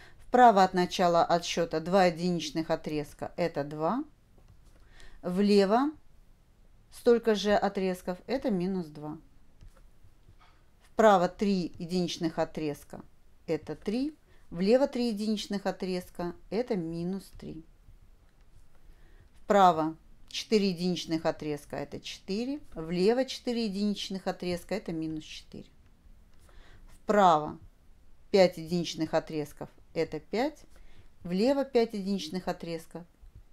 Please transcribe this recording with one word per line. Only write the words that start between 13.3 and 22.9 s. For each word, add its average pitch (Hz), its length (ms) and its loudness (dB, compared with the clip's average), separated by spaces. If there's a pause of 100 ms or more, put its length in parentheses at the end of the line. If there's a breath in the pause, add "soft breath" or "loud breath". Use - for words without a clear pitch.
это 156 300 -6
три. 262 400 -6 (340 soft breath)
Влево 214 380 4
три 240 220 -2
единичных 208 560 -4
отрезка — 180 680 -6 (160)
это 226 280 -4
минус 170 600 -6
три. 156 280 -14 (1800 soft breath)
Вправо 165 540 6 (320)
четыре 202 420 0
единичных 165 540 -4
отрезка — 151 520 -6
это 143 240 -10
четыре. 240 580 -8 (140)
Влево 180 500 2